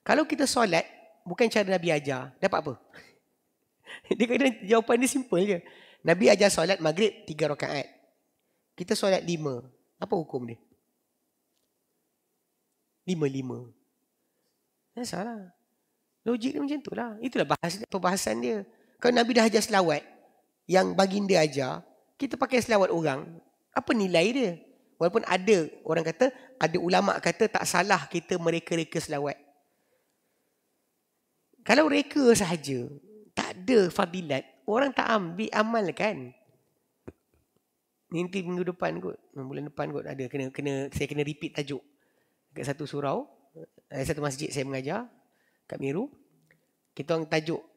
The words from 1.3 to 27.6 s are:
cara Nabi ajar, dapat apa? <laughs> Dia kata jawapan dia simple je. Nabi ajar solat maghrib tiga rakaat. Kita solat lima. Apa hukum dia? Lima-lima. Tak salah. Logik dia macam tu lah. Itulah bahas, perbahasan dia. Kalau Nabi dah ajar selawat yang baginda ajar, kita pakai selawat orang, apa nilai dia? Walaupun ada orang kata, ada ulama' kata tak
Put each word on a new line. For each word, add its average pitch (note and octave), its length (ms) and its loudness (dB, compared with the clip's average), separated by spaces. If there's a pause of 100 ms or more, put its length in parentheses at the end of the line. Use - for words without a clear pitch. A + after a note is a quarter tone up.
cara G#3+ 200 2
Nabi E3+ 240 0
ajar, C#3 480 -4
dapat F#3+ 200 0
apa? D3 120 -8 (720)
<laughs> - 720 -10
Dia A#3 80 2
kata B3 200 2 (200)
jawapan A3+ 360 4
dia C4 80 2
simple A3+ 360 0
je. F#3 140 0 (460)
Nabi F3 240 4
ajar G3+ 200 6
solat F3+ 320 2
maghrib E3 440 0
tiga D3+ 240 -2
rakaat. C#3+ 400 -6 (880)
Kita F#3 160 -4
solat G3 320 2
lima. D3+ 360 -4 (360)
Apa - 160 -6
hukum D3 320 -4
dia? A#2 120 -12 (2500)
Lima-lima. C3+ 600 -4 (1300)
Tak A#3+ 120 -8
salah. G3 500 -10 (720)
Logik B3 320 -2
dia D4 40 -2
macam C#4+ 200 -4
tu - 160 -12
lah. A#3 240 -6
Itulah A#3+ 240 0
bahas, E3 280 -2 (120)
perbahasan F#3+ 560 -2
dia. A#3 160 -2 (400)
Kalau B3 160 2
Nabi A#3 240 4
dah A3 80 6
ajar G#3+ 160 4
selawat F3 400 2 (640)
yang F3+ 320 4
baginda G3 400 4
ajar, D3 480 0 (320)
kita C4+ 160 -4
pakai B3 320 0
selawat G3+ 240 4
orang, E3 480 -2 (320)
apa - 240 -2
nilai F#3 400 4
dia? A#3+ 180 0 (460)
Walaupun F3 320 2
ada F#3 400 4 (160)
orang E3 160 0
kata, G3+ 320 0 (240)
ada D#3+ 240 2
ulama' F#3 400 2
kata F3 240 2
tak - 240 0